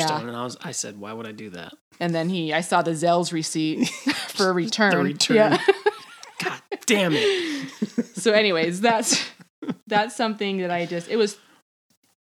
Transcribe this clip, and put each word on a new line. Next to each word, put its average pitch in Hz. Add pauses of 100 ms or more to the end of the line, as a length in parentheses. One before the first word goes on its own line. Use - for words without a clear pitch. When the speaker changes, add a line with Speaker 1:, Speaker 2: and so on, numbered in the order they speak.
Speaker 1:
birthstone." 151
And 120
I 120
was, 123
I 165
said, 107
"Why 101
would 113
I 107
do 107
that?" 90 (260)
Speaker 2:
And 170
then 165
he, 165
I 160
saw 175
the 165
Zelles 170
receipt 156
<laughs> -
for 190
a -
return. 202
Speaker 1:
<laughs> 175
The -
return. -
Speaker 2:
Yeah. 220
<laughs> - (760)
Speaker 1:
God - (260)
damn 196
it. 330
Speaker 2:
<laughs> - (360)
So 214
anyways, 180
that's, 226 (640)
that's 220
something 208
that 180
I 175
just, 170
it 220
was, 220 (880)